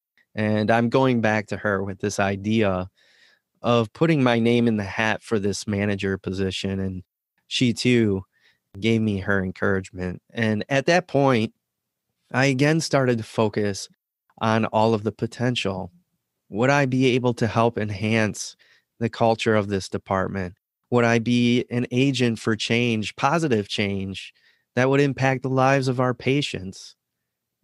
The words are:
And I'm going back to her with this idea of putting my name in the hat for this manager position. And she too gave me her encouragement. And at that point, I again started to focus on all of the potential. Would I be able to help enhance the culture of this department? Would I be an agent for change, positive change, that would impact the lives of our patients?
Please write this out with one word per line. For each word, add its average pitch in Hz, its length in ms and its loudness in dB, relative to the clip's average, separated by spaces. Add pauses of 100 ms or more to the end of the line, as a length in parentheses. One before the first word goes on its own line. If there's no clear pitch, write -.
(340)
And 107 360 0
I'm 117 200 4
going 131 300 2
back 107 280 0
to 101 100 -6
her 98 260 -2
with 98 160 -8
this - 200 -4
idea 98 680 0 (760)
of 117 320 0
putting 160 300 2
my 120 160 4
name 117 280 2
in 113 100 0
the 104 60 -2
hat 107 400 -2
for 110 160 -2
this 98 280 -4
manager 101 500 -2
position. 95 640 -4
And 95 240 -6 (440)
she 120 260 0
too 110 500 2 (560)
gave 113 220 2
me 107 180 0
her 98 240 0
encouragement. 92 800 -4 (100)
And 110 380 -2
at 139 160 0
that 175 220 2
point, 131 460 2 (760)
I 127 140 2
again 143 340 2
started 131 380 0
to 117 60 -6
focus 104 640 -2 (500)
on 110 260 2
all 110 280 2
of 104 100 -2
the 110 80 -2
potential. 104 800 -4 (580)
Would 117 200 0
I 143 160 4
be 131 300 2
able 123 180 0
to 120 140 0
help 113 320 0
enhance 107 760 -2 (440)
the 117 100 0
culture 113 460 0
of 104 140 0
this 98 200 -4
department? 95 640 -4 (380)
Would 120 120 4
I 117 140 4
be 120 540 2
an 120 200 -2
agent 123 460 0
for 113 180 -2
change, 113 600 -2
positive 139 520 0
change, 98 640 -6 (420)
that 127 140 2
would 139 120 4
impact 131 400 0
the 131 80 -4
lives 131 380 2
of 127 120 -2
our 127 140 0
patients? 113 800 -4 (680)